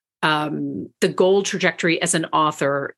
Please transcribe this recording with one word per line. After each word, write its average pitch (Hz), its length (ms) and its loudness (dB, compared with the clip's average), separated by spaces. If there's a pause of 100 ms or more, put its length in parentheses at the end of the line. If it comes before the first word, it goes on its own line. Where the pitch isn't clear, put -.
(240)
um, 151 680 -2 (120)
the 175 60 4
goal 190 360 4
trajectory 175 580 0
as 175 140 -2
an 160 180 -2
author. 147 640 0